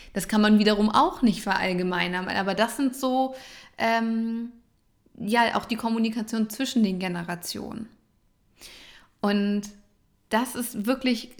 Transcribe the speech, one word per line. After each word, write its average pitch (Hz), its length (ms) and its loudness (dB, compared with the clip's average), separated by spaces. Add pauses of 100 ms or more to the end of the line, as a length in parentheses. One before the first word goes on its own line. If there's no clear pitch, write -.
(120)
Das 190 160 -6
kann 214 120 2
man 214 200 6
wiederum 208 280 4
auch 320 340 2
nicht 214 200 2
verallgemeinern, 180 880 -2
aber 196 260 -2
das 220 220 0
sind 269 180 0
so, 262 400 0 (420)
ähm, 226 760 -2 (680)
ja, 226 380 2
auch - 80 -2
die 226 120 -2
Kommunikation 226 720 -2
zwischen 254 360 0
den 185 160 -2
Generationen. 175 880 -8 (1300)
Und 202 400 2 (680)
das 247 260 0
ist 233 320 -6
wirklich 254 540 0